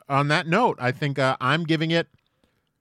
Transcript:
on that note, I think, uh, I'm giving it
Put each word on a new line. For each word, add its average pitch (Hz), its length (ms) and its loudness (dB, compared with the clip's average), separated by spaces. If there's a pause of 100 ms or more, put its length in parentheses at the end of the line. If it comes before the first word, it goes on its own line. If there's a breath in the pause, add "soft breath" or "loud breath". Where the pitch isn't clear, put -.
on 143 200 0
that 151 180 0
note, 196 340 2
I 123 120 0
think, 139 260 -4
uh, 131 200 2
I'm 147 260 0
giving 160 260 0
it 165 180 0 (720)